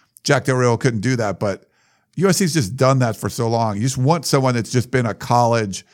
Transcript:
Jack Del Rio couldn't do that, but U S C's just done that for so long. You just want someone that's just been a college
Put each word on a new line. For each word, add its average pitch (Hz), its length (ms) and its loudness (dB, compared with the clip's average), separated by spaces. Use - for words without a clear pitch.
Jack 135 220 0
Del 131 120 0
Rio 123 200 2
couldn't 117 240 0
do 127 160 0
that, 104 240 -4
but 101 260 -4
U 180 120 0
S 180 100 2
C's 175 160 -2
just 127 220 -2
done 131 240 4
that 117 160 0
for - 120 -6
so 117 200 -4
long. 113 280 -2
You 101 60 -4
just 131 160 -4
want 151 280 0
someone 131 280 2
that's 113 160 -4
just 123 200 -2
been 127 160 0
a 104 80 -2
college 117 800 0